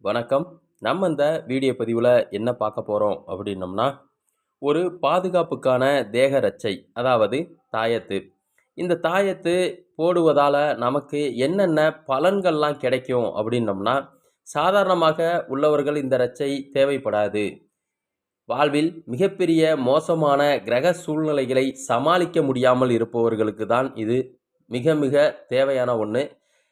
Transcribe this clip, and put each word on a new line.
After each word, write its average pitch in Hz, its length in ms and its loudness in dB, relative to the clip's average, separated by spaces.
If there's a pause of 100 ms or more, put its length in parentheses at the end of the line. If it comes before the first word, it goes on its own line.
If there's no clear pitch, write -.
வணக்கம். 120 600 -4 (180)
நம்ம 175 300 -2
இந்த 151 380 -2
வீடியோ 131 260 -2
பதிவுல 117 560 2
என்ன 107 240 -4
பார்க்க 107 340 -6
போறோம் 104 420 -2
அப்படின்னம்னா, 98 680 -4 (600)
ஒரு 170 440 -2
பாதுகாப்புக்கான 143 1080 0
தேக 135 300 2
ரட்சை, 101 380 -4 (140)
அதாவது 120 640 0 (140)
தாயத்து. 110 500 -2 (520)
இந்த 175 280 -2
தாயத்து 180 720 0 (240)
போடுவதால 147 800 2
நமக்கு 135 600 -4
என்னென்ன 156 720 0
பலன்கள்லாம் 151 680 0
கிடைக்கும் 127 480 -2
அப்படின்னம்னா, 110 840 -2 (340)
சாதாரணமாக 170 1080 0
உள்ளவர்கள் 147 480 0
இந்த 131 200 -2
ரட்சை 139 480 -2 (100)
தேவைப்படாது. 104 840 0 (840)
வாழ்வில் 147 640 0
மிகப்பெரிய 160 680 2
மோசமான 143 880 2
கிரக 127 280 2
சூழ்நிலைகளை 143 800 0
சமாளிக்க 165 680 0
முடியாமல் 127 480 2
இருப்பவர்களுக்கு 110 760 0
தான் 127 280 0
இது 120 460 -4 (260)
மிக 127 280 0
மிக 143 540 0
தேவையான 127 460 0
ஒண்ணு. 110 420 -4 (340)